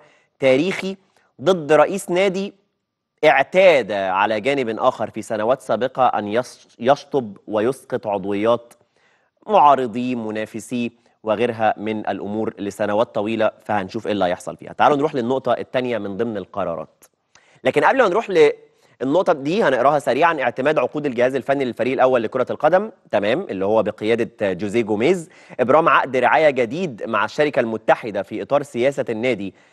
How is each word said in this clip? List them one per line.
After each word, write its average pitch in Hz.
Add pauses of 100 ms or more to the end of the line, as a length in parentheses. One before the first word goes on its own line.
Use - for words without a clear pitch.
(400)
تاريخي 175 (440)
ضد 156
رئيس 151
نادي 196 (720)
اعتاد 143
على 101
جانب 123
آخر 117
في 107
سنوات 113
سابقة 127
أن 107
يش-، 113 (120)
يشطب 120 (100)
ويسقط 110
عضويات 101 (760)
معارضيه، 131
منافسيه، 110 (340)
وغيرها 110
من 107
الأمور 104
لسنوات 104
طويلة، 107 (140)
فهنشوف 104
إيه 101
اللي 95
هيحصل 87
فيها. 80
تعالوا 135
نروح 151
للنقطة 123
الثانية 127
من 101
ضمن 113
القرارات. 87 (600)
لكن -
قبل 233
ما 214
نروح 208
للنقطة 160
دي 156
هنقراها 139
سريعًا. 143
اعتماد 131
عقود 143
الجهاز 127
الفني 139
للفريق 120
الأول 127
لكرة 120
القدم، 175 (200)
تمام، 107
اللي 95
هو 110
بقيادة 107
جوزيه 101
جوميز. 123 (300)
إبرام 147
عقد 135
رعاية 131
جديد 127
مع 107
الشركة 147
المتحدة 113
في 104
إطار 139
سياسة 131
النادي 110 (200)